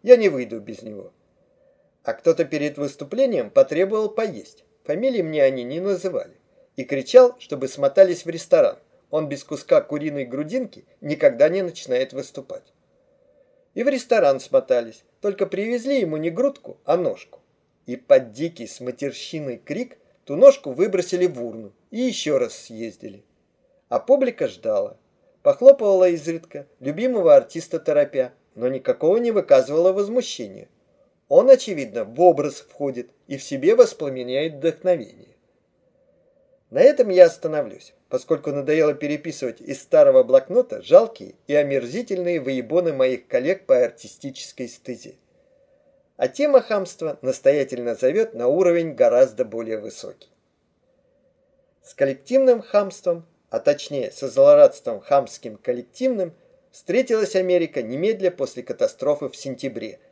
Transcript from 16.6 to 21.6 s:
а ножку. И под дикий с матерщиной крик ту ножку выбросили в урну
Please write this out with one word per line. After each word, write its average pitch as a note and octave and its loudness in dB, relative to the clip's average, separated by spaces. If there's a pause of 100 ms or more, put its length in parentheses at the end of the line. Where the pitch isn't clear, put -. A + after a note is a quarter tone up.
а F#3 0
ножку. D3 -6 (460)
И A#2+ -10
под B2+ 2
дикий C#3+ -10
с - -18
матерщиной B2+ -10
крик A3+ -10 (260)
ту - -10
ножку A3 6
выбросили F3+ -2
в B2+ -6
урну A2+ -14 (180)